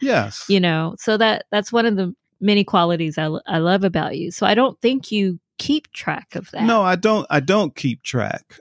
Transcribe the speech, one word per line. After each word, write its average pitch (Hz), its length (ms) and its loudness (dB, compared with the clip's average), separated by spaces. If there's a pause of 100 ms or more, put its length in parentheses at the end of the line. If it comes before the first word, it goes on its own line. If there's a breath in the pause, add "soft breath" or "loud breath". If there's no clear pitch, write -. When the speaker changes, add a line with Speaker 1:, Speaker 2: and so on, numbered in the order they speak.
Speaker 1:
Yes. 160 480 -2
Speaker 2:
You 196 120 4
know, 165 380 0
so 214 200 0
that, 220 340 2
that's 208 200 -2
one 233 140 2
of 214 100 0
the 180 180 -2 (260)
many 202 240 4
qualities 170 540 0
I, 156 80 -2 (200)
I 165 120 -2
love 185 260 2
about 170 320 -2
you. 170 160 -6
So - 140 -2
I 196 80 4
don't 247 260 0
think 254 320 0
you 190 260 0 (200)
keep - 340 -2
track - 420 -8
of - 180 -10
that. - 100 -6
Speaker 1:
No, 226 200 4
I 185 140 2
don't. 214 340 0
I 151 80 2
don't 180 380 0
keep - 260 -4
track. - 580 -6